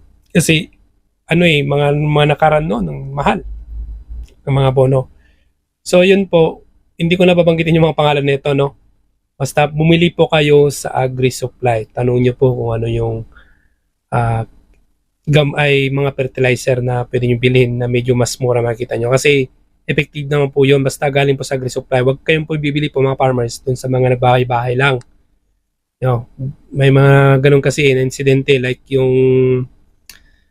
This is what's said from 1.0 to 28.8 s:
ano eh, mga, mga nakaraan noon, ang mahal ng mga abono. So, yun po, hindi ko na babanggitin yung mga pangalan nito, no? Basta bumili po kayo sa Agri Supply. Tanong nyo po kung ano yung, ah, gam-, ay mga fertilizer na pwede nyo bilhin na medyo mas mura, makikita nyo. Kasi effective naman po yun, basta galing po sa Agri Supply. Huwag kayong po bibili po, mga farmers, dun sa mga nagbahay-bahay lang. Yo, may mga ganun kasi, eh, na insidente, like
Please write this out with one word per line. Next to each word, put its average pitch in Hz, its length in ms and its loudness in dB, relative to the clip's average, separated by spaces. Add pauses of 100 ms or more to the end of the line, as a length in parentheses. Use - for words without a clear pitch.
ano 170 160 2
eh, 147 160 2
mga, 143 320 0
mga 147 300 0 (100)
nakaraan 151 320 0
noon, 214 240 -4
ang 98 160 -12
mahal 143 320 -4 (1040)
ng 139 80 -4
mga 135 160 2
abono. 131 400 0 (720)
So, 180 240 2
yun 196 240 2
po, 165 320 0 (400)
hindi 170 160 0
ko 190 80 2
na 180 80 6
babanggitin 165 480 2
yung 160 80 4
mga 151 80 -4
pangalan 147 320 2
nito, 139 240 -2
no? 139 320 -2 (500)
Basta 147 320 -2
bumili 165 480 2
po 160 160 0
kayo 147 400 4
sa - 240 -8
Agri 127 320 -2
Supply. 120 640 -4
Tanong 123 320 -2
nyo 123 160 0
po 127 160 2
kung 117 240 -6
ano 113 80 -4
yung, 113 400 -4 (880)
ah, 117 320 -2 (800)
gam-, 147 320 0
ay 139 320 0
mga 143 240 -2
fertilizer 127 640 -2
na 123 240 -4
pwede 123 240 -4
nyo 120 160 -2
bilhin 123 400 0
na 120 80 -4
medyo 123 240 -2
mas 120 240 -2
mura, 123 240 -2
makikita 117 320 -6
nyo. 117 160 -4
Kasi 135 400 0 (400)
effective 143 400 -6
naman 143 240 0
po 143 80 2
yun, 135 240 2
basta 143 240 -4
galing 139 240 0
po 135 80 -8
sa 135 160 -6
Agri 127 80 -8
Supply. 127 400 -4
Huwag 135 160 -2
kayong 156 240 -2
po 160 80 -6
bibili 147 400 -4
po, 135 80 0
mga 135 160 0
farmers, 127 400 -2
dun 131 160 -4
sa 127 160 -6
mga 127 240 0
nagbahay-bahay 123 640 0
lang. 131 240 0 (960)
Yo, 127 320 -2 (400)
may 135 240 2
mga 139 480 6
ganun 143 160 4
kasi, 139 320 0
eh, 131 80 2
na 131 80 0
insidente, 135 560 0
like 127 240 -6